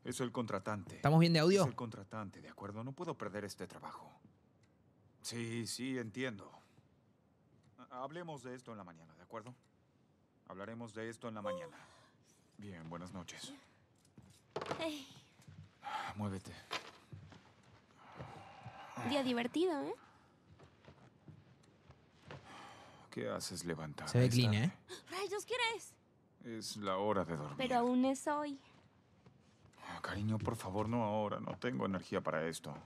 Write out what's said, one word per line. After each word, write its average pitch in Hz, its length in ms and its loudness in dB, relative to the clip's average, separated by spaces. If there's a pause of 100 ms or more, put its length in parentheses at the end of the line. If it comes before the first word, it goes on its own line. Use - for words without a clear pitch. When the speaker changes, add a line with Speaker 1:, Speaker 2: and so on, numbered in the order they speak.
Speaker 1:
Es 123 160 -2
el 123 120 0
contratante. 107 640 -2
Speaker 2:
¿Estamos 156 240 10
bien 170 120 10
de 160 80 8
audio? 185 220 10
Speaker 1:
Es 143 60 6
el 117 60 -2
contratante, 107 680 -6
¿de 76 80 -16
acuerdo? 104 360 -8
No 135 80 -6
puedo 170 240 -4
perder 104 280 -4
este 92 220 -6
trabajo. - 440 -12 (1080)
Sí, 117 460 -2
sí, 127 320 -2
entiendo. 113 520 -4 (1400)
Ha-, 127 120 -4
hablemos 156 400 -6
de 127 120 -6
esto 123 180 -12
en 107 60 -8
la 98 60 -10
mañana, 82 300 -18
¿de 92 80 -20
acuerdo? 113 320 -10 (960)
Hablaremos 110 460 -8
de 113 160 -4
esto 117 180 -8
en 110 60 -6
la 107 80 -6
mañana. 104 340 -4 (800)
Bien, 90 320 -12
buenas 87 240 -8
noches. 95 400 -10 (1300)
Speaker 3:
Hey. 302 260 -4 (1080)
Speaker 1:
Muévete. 98 360 -4 (2500)
Speaker 3:
Día 285 120 6
divertido, 262 600 4
¿eh? 330 120 -2 (3250)
Speaker 1:
¿Qué 117 180 -2
haces 92 360 -2
levantada? 78 440 -4
Speaker 2:
Se 123 100 8
ve 127 80 10
Speaker 1:
Es 120 80 6
Speaker 2:
clean, 120 180 8
Speaker 1:
tarde. 107 140 4
Speaker 2:
¿eh? 190 60 2 (380)
Speaker 3:
Rayos, 381 340 -2
¿qué 453 100 -2
hora 466 220 2
es? - 180 -12 (500)
Speaker 1:
Es 110 340 -6
la 98 180 2
hora 98 280 4
de 80 120 -2
dormir. 73 220 -6
Speaker 3:
Pero - 180 2
aún 247 300 6
es 269 200 2
hoy. 294 320 0 (1400)
Speaker 1:
Cariño, 107 360 0
por 113 180 0
favor, 104 320 0
no 117 160 4
ahora. 104 360 2
No 101 180 -6
tengo 127 280 0
energía 95 360 0
para 78 260 2
esto. 78 260 -6 (120)